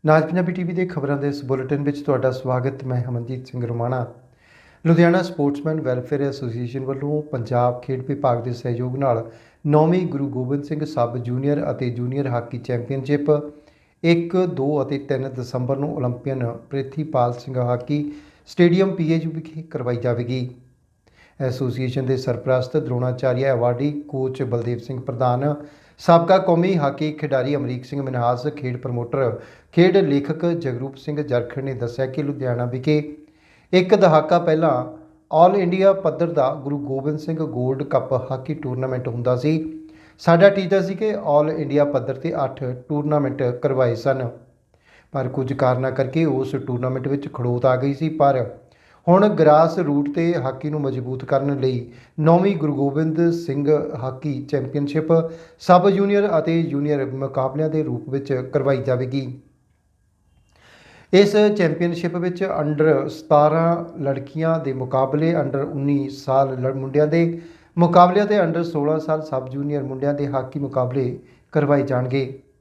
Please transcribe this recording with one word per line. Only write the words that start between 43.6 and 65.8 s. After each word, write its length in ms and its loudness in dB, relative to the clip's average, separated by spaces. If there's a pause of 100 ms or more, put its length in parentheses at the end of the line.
ਕਰਵਾਏ 340 2
ਸਨ, 320 -2 (840)
ਪਰ 140 -2
ਕੁਝ 260 -4
ਕਾਰਨਾਂ 380 2
ਕਰਕੇ 340 0
ਉਸ 300 0 (120)
ਟੂਰਨਾਮੈਂਟ 400 -4
ਵਿੱਚ 260 -2
ਖੜੋਤ 320 0
ਆ 100 6
ਗਈ 180 0
ਸੀ। 160 -2
ਪਰ 360 4 (640)
ਹੁਣ 220 6
ਗ੍ਰਾਸ 500 6
ਰੂਟ 300 0
'ਤੇ 260 0
ਹਾਕੀ 340 -4
ਨੂੰ 120 -4
ਮਜ਼ਬੂਤ 440 -6
ਕਰਨ 340 0
ਲਈ 260 0 (340)
ਨੌਵੀਂ 360 4
ਗੁਰੂ 200 -2
ਗੋਬਿੰਦ 440 0 (160)
ਸਿੰਘ 320 -4 (360)
ਹਾਕੀ 380 -6
ਚੈਂਪੀਅਨਸ਼ਿਪ 720 -2 (460)
ਸਬ 300 6
ਜੂਨੀਅਰ 400 2 (100)
ਅਤੇ 240 0
ਜੂਨੀਅਰ 420 0
ਮੁਕਾਬਲਿਆਂ 640 -4
ਦੇ 140 0
ਰੂਪ 260 -6
ਵਿੱਚ 240 -4 (200)
ਕਰਵਾਈ 300 0
ਜਾਵੇਗੀ। 400 -2 (1900)
ਇਸ 220 8 (220)
ਚੈਂਪੀਅਨਸ਼ਿਪ 600 0
ਵਿੱਚ 260 -4
under 640 2
ਸਤਾਰਾਂ 920 2
ਲੜਕੀਆਂ 580 -2
ਦੇ 140 -4
ਮੁਕਾਬਲੇ, 640 0
under 300 -2
ਉੱਨੀ 440 0